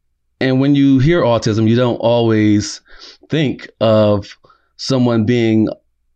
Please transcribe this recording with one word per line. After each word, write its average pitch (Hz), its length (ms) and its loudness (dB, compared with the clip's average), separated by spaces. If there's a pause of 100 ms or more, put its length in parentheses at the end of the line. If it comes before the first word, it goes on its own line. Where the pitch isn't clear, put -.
(400)
And 131 200 0
when 143 160 2
you 139 240 4
hear 160 240 2
autism, 113 440 0
you 113 80 2
don't 120 220 0
always 110 840 0 (500)
think 139 400 -6 (100)
of 107 560 0 (400)
someone 123 480 -2
being 113 440 0 (460)